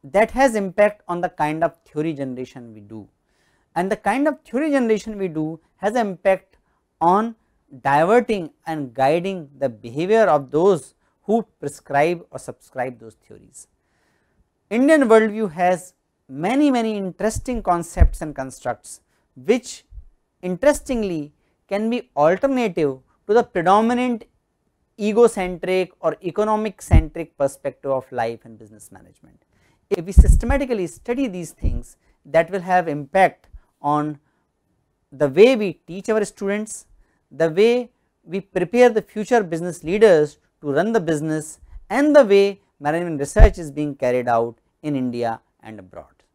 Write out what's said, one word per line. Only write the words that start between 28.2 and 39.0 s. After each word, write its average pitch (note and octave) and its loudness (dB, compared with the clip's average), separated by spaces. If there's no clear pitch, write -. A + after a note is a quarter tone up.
and A2+ -20
business G#2+ -20
management. - -20
If F3 -4
we F#3+ -12
systematically B3 4
study A#3+ -6
these F3+ -10
things, - -6
that E3 0
will F#3+ -4
have F3+ 0
impact D3 0
on D3 -2
the C#3+ -2
way G#3+ 4
we G#3 -4
teach F#3+ -12
our G#3+ 0
students, G3+ -8
the D#3 -2
way A3+ 0
we F#3 -10
prepare A#3 2
the A3 0